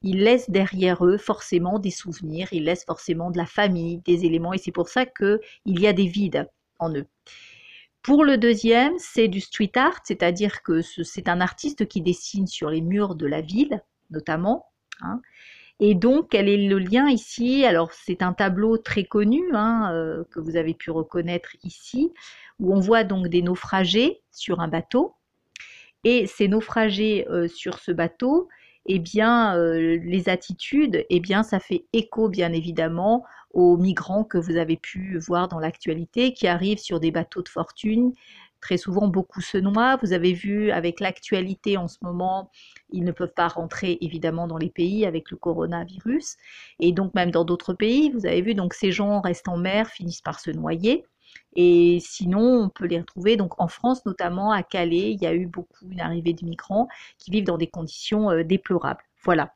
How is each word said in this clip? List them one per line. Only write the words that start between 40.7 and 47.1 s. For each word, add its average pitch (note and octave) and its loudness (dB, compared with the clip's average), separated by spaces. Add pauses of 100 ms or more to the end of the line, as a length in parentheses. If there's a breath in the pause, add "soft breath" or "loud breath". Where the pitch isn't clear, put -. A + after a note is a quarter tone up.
avec E3+ -2
l'actualité G3 -4
en F3 -6
ce - -12
moment, F#3 -6 (380 soft breath)
ils F3 -4
ne E3+ -2
peuvent F3 -6
pas F3 2
rentrer, E3+ -4
évidemment, E3 -4
dans D#3+ -8
les D#3 -4
pays G3+ 0
avec E3 -6
le F3+ -12
coronavirus. F3 -6 (440 loud breath)
Et E3+ 4
donc, F#3 -2